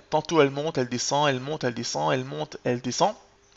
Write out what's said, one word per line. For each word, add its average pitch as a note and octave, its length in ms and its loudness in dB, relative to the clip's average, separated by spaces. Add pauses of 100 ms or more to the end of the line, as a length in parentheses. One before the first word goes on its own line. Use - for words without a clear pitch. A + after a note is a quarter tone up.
(100)
Tantôt D#3 300 2
elle C#3 100 8
monte, D3 280 -4
elle B2+ 100 2
descend, C#3+ 400 0
elle C3 120 0
monte, C#3+ 240 -6
elle A#2+ 100 0
descend, D3 380 -2
elle C3 120 0
monte, D3+ 400 -8
elle B2 160 0
descend. D#3+ 340 2 (420)